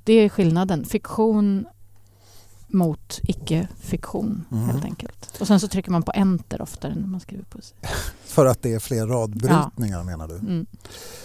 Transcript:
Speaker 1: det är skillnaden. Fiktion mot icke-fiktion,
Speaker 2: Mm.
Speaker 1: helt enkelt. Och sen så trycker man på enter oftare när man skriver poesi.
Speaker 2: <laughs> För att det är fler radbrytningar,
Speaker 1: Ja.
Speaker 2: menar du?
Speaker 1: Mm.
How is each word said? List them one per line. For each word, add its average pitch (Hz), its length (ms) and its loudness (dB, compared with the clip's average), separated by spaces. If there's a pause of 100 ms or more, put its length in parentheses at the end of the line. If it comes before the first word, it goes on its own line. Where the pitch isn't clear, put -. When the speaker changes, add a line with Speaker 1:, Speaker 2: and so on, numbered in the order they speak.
Speaker 1:
det 220 60 6
är 220 160 8
skillnaden. 180 560 2
Fiktion 214 800 2 (1000)
mot 170 540 0
icke-fiktion, - 1300 -2
Speaker 2:
Mm. 110 140 0
Speaker 1:
helt 131 200 0
enkelt. - 560 -12
Och 202 60 -4
sen 202 140 8
så 208 80 -2
trycker 185 220 -2
man 170 120 2
på - 120 -2
enter 190 480 0
oftare - 320 -8
när - 120 -4
man 190 140 -6
skriver 196 240 -12
poesi. - 300 -18 (240)
Speaker 2:
<laughs> - 260 -10
För 143 220 6
att 123 160 2
det 117 120 0
är 110 40 0
fler 110 280 -2
radbrytningar, 117 920 0
Speaker 1:
Ja. 87 60 -6
Speaker 2:
menar 80 240 -8
du? 85 80 -10
Speaker 1:
Mm. 160 300 -4 (580)